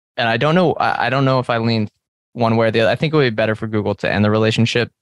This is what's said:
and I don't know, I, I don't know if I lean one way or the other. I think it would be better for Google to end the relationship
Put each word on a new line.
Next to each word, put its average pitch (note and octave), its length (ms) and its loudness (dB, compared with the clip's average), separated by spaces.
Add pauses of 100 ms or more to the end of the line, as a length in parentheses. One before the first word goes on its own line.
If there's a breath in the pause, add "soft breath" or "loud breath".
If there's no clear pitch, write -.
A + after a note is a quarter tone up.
(160)
and A#2+ 140 -2
I A#2 80 0
don't D3 160 0
know, F3 200 2
I, - 340 -2
I - 20 -2
don't C3+ 160 0
know C3 140 2
if B2 100 -4
I A#2+ 80 -2
lean A2+ 320 -2 (440)
one A2+ 220 0
way A2+ 120 2
or A2 40 0
the A2+ 100 2
other. G#2 100 2
I A#2 40 0
think D3+ 160 -4
it D#3 60 0
would D3 60 4
be B2+ 80 2
better A2 240 -2
for A2+ 100 -8
Google G#2 300 -2
to - 160 -4
end G2+ 120 0
the G#2 60 2
relationship A2+ 600 0 (100)